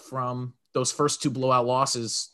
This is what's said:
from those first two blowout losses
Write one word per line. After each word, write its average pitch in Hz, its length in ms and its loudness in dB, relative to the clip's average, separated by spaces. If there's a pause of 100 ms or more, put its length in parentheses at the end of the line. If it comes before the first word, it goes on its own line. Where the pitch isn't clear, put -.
from 123 460 -6 (180)
those 127 180 0
first 147 300 2
two 147 80 2
blowout 127 380 2
losses 123 680 0